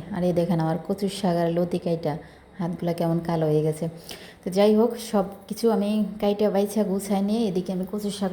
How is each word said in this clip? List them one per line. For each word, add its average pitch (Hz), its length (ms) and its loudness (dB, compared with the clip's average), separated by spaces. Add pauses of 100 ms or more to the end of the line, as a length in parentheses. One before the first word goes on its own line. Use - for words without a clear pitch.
(120)
আর 180 120 -4
এই 180 100 2
দেখেন 170 260 2
আমার 160 240 0
কচুর 196 280 -4
শাক 175 260 0
আর 170 160 2
লতি 175 260 0
কাইটা 165 340 -2 (420)
হাতগুলা 170 380 -4
কেমন 170 260 0
কালো 165 260 0
হয়ে 151 180 2
গেছে। 156 220 -2 (520)
তো - 120 -10
যাই 202 260 6
হোক, 220 160 4 (100)
সব 196 240 0 (200)
কিছু 214 260 -4
আমি 202 180 2 (300)
কাইটা 208 300 2
বাইছা 202 340 2
গুছাই 196 380 0
নিয়ে 214 260 0
এদিকে 185 260 -2
আমি 185 140 -2
কচুর 208 260 -4
শাক 190 200 -2